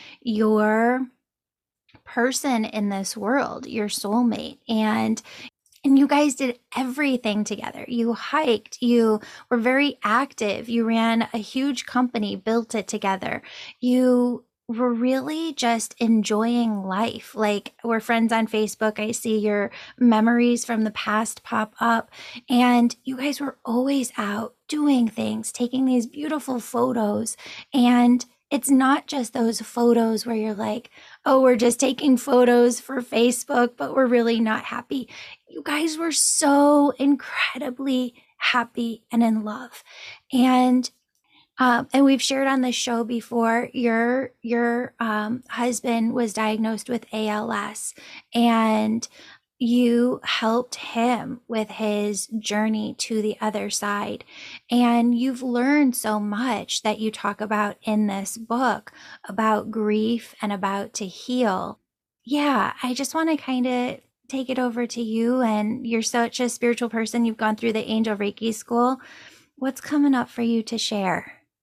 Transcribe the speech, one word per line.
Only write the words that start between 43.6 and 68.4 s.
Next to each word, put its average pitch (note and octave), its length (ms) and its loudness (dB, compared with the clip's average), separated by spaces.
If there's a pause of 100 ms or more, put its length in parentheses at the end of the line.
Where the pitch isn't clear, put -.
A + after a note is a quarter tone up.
your, A#3+ 600 0 (100)
your, A#3+ 560 -2
um, A3 500 -4
husband A#3 640 -2
was A#3 200 -2
diagnosed A3 560 -2
with A#3 240 -6
A A3 160 -4
L G#3+ 240 -4
S, G#3+ 420 -8 (400)
and A3+ 720 2 (540)
you A#3+ 640 4
helped A#3 500 -2
him - 720 -2
with A3 240 -4
his G#3 560 -2
journey G#3+ 720 -2
to A3 240 -2
the G#3 180 -2
other G#3 300 -4
side. G#3 540 -6 (440)
And A#3+ 480 4
you've B3+ 260 -2
learned C4 520 2
so G#3+ 240 -2
much G#3 640 -4
that G#3+ 160 0
you A3 140 -2
talk G3+ 280 -6
about G#3 420 -2
in G#3+ 260 2
this G3 280 -6
book A3+ 560 -2 (360)
about A3 420 0
grief G#3+ 720 -2
and G#3 100 -2
about G3+ 420 -4
to G3+ 120 -8
heal. G3+ 720 -2 (460)
Yeah, C#4 480 0 (100)
I B3+ 100 -2
just C4 220 -6
wanna D#4+ 220 0
kinda B3+ 640 -2 (260)
take C4 240 -6
it B3+ 80 -4
over A#3+ 300 -2
to A#3+ 120 -8
you, A#3 420 0
and G#3+ 440 -2
you're A3+ 160 -2
such A#3 380 -2
a B3 80 0
spiritual A#3+ 400 -2
person. A3+ 360 -2
You've A3 120 -2
gone G#3+ 180 -2
through A3 200 -2
the A3 120 -4
Angel A3 300 0
Reiki G#3 360 -4